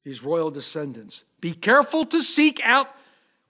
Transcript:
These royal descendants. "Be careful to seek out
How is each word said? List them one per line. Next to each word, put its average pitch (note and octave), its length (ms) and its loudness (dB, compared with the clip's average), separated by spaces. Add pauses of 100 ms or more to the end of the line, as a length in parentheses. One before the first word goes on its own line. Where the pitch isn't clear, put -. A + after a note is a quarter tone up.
These C3 180 -16
royal D#3 300 -4
descendants. C3+ 720 -12 (180)
"Be E3+ 120 -6
careful C#4+ 520 2
to D#4+ 160 0
seek D4+ 420 4
out B3+ 320 0 (540)